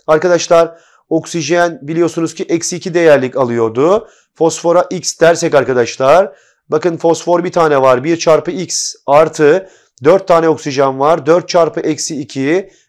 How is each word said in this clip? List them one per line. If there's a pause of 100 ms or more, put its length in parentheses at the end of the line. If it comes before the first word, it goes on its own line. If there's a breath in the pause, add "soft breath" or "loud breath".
arkadaşlar (300 soft breath)
oksijen
biliyorsunuz
ki
eksi
iki
değerlik
alıyordu. (260 soft breath)
Fosfora
X
dersek
arkadaşlar (360 soft breath)
bakın
fosfor
bir
tane
var.
Bir
çarpı
X (120)
artı (360 soft breath)
dört
tane
oksijen
var.
Dört
çarpı
eksi
iki (180 soft breath)